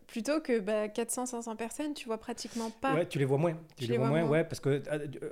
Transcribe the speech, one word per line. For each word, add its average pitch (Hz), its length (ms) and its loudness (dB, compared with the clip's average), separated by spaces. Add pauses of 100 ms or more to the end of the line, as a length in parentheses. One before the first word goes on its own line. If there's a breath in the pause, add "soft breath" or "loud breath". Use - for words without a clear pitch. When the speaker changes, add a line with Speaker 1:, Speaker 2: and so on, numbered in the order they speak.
Speaker 1:
plutôt 269 320 0
que, 254 180 2
bah, 214 300 0
quatre 233 240 -4
cents, 254 140 -2
cinq 233 160 -6
cents 226 120 -8
personnes, 285 400 -4
tu - 120 -10
vois 220 120 -2
pratiquement 226 600 -6
pas. 269 160 2
Speaker 2:
Ouais, 170 100 2
tu - 140 -2
les 143 40 4
vois 139 140 4
moins. 165 140 4
Tu 160 60 -6 (180)
Speaker 1:
Tu 135 60 -8
Speaker 2:
les 117 100 -2
Speaker 1:
les 120 60 4
Speaker 2:
vois 131 100 4
Speaker 1:
vois 151 100 4
Speaker 2:
moins, 165 100 4
Speaker 1:
moins. 151 100 6
Speaker 2:
ouais, 165 60 4
parce - 140 -4
que, 139 120 2
euh, 139 180 2
euh, 151 440 -4